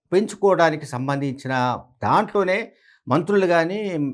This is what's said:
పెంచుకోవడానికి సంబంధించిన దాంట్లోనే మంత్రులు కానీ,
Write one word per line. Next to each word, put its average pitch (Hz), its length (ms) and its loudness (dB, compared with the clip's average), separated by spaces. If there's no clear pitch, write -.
పెంచుకోవడానికి 170 720 2
సంబంధించిన 131 920 -4
దాంట్లోనే 190 680 0
మంత్రులు 175 380 2
కానీ, 175 520 0